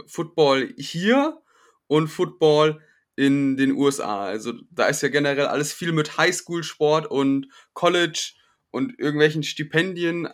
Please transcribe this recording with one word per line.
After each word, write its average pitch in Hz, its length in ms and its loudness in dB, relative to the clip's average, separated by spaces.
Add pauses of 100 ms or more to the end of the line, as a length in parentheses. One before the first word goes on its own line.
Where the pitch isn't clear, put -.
Football 139 680 0
hier 240 640 0 (460)
und 156 220 2
Football 156 760 2 (320)
in 139 420 2
den 135 160 2
U 143 160 2
S 139 120 0
A. 101 260 -4
Also 110 260 -6 (180)
da 110 180 0
ist - 140 -2
ja 147 60 0
generell 143 380 0
alles 147 260 -4
viel 170 200 -6
mit 156 260 -2
Highschool-Sport 160 880 0
und 139 400 0 (260)
College 175 640 -2 (360)
und - 280 -6
irgendwelchen 151 460 2
Stipendien. 170 880 -4